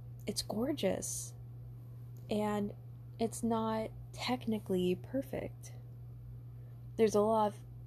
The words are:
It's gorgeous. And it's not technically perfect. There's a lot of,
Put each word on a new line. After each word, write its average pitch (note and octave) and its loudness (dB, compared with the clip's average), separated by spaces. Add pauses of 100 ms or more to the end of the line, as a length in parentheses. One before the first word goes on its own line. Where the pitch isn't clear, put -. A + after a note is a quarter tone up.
(260)
It's - -2
gorgeous. - 0 (960)
And G#3 2 (460)
it's A3+ 0
not A3 2 (240)
technically G#3+ 2 (140)
perfect. - -4 (1200)
There's G#3 8
a G#3 10
lot G#3+ 6
of, G#3 0 (320)